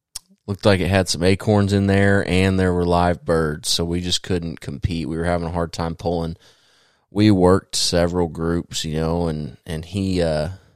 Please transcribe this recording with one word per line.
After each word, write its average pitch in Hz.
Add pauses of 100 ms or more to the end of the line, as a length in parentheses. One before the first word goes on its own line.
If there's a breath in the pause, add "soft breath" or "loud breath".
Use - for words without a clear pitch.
(460)
looked 101
like 98
it 85
had 95
some 76
acorns 98
in 98
there, 98
and 95
there 92
were 87
live 87
birds, 80
so -
we 87
just 90
couldn't 85
compete. 80
We 80
were 82
having 87
a 82
hard 85
time 82
pulling. 85 (720 soft breath)
We 107
worked 92
several 87
groups, 82
you 78
know, 82
and, 76
and 80
he, 92
uh, 78 (280 soft breath)